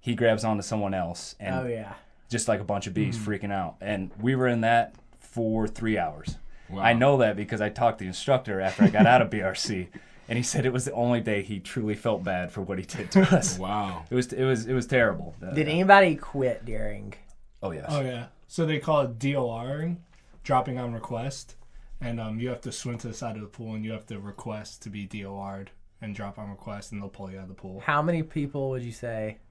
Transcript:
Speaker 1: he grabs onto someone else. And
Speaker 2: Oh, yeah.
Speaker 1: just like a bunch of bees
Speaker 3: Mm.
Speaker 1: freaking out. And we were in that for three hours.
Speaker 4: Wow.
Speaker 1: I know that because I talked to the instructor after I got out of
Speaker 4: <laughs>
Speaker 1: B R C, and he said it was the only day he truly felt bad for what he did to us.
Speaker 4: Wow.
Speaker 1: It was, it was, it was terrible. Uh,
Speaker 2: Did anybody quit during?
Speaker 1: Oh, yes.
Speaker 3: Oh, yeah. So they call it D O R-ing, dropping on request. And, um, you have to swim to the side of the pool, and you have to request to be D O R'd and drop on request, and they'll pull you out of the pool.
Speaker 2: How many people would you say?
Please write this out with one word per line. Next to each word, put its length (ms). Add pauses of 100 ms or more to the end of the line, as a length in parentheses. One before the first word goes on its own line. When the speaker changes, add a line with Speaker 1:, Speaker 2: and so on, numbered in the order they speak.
Speaker 1:
he 160
grabs 280
onto 180
someone 320
else. 440
And 160
Speaker 2:
Oh, 120
yeah. 260 (360)
Speaker 1:
just 200
like 120
a 40
bunch 240
of 60
bees 220
Speaker 3:
Mm. 80 (160)
Speaker 1:
freaking 120
out. 280
And 300 (100)
we 140
were 140
in 140
that 320 (260)
for 480
three 280
hours. 420 (340)
Speaker 4:
Wow. 100
Speaker 1:
I 120
know 240
that 180
because 240
I 80
talked 300
to 60
the 40
instructor 520
after 240
I 40
got 180
out 160
of 80
Speaker 4:
<laughs> 60
Speaker 1:
B 60
R 120
C, 340 (400)
and 80
he 60
said 240
it 60
was 120
the 80
only 280
day 220
he 180
truly 340
felt 300
bad 260
for 120
what 160
he 60
did 280
to 80 (160)
us. 220
Speaker 4:
Wow. 520
Speaker 1:
It 40
was, 180
it 120
was, 220
it 80
was 120
terrible. 560
Uh, 80
Speaker 2:
Did 180
anybody 480
quit 480
during? 500 (480)
Speaker 1:
Oh, 100
yes. 160
Speaker 3:
Oh, 120
yeah. 260 (220)
So 180
they 120
call 240
it 160
D 180
O 140
R-ing, 520 (420)
dropping 340
on 140
request. 640 (440)
And, 200
um, 200
you 80
have 140
to 100
swim 260
to 100
the 60
side 220
of 60
the 60
pool, 260
and 100
you 80
have 140
to 120
request 640
to 80
be 160
D 180
O 140
R'd 320 (300)
and 160
drop 220
on 120
request, 400
and 100
they'll 80
pull 220
you 80
out 60
of 40
the 60
pool. 260
Speaker 2:
How 220
many 220
people 460
would 120
you 100
say? 460 (120)